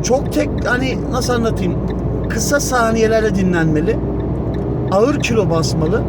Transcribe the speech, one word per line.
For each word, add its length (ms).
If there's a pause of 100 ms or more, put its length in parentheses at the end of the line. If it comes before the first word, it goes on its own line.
Çok 300
tek, 160 (160)
hani 320 (140)
nasıl 220
anlatayım? 400 (560)
Kısa 300
saniyelerle 760
dinlenmeli. 640 (920)
Ağır 280
kilo 300
basmalı. 600